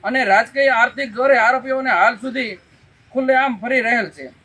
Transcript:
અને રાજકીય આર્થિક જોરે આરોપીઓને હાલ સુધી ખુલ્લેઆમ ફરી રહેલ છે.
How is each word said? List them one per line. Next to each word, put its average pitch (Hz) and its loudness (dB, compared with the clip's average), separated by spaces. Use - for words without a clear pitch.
અને 240 -2
રાજકીય 226 2
આર્થિક 240 -2
જોરે 254 2
આરોપીઓને 262 0
હાલ 233 2
સુધી 226 -10
ખુલ્લેઆમ 262 0
ફરી 247 -2
રહેલ 226 -2
છે. 139 -18